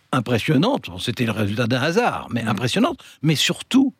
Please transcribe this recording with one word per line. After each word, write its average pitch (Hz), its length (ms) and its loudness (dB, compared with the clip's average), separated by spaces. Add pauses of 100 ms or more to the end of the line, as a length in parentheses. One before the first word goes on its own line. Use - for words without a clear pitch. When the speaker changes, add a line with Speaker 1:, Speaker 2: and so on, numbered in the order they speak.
(140)
Speaker 1:
impressionnante, 143 760 2
bon, 85 80 -12
c'était 117 280 -4
le 110 80 -2
résultat 107 340 -2
d'un 120 140 0
hasard, 165 500 0
mais 113 100 -2
Speaker 2:
Mmh. 110 60 -4
Speaker 1:
impressionnante, 127 560 0 (180)
mais 151 140 4
surtout - 640 2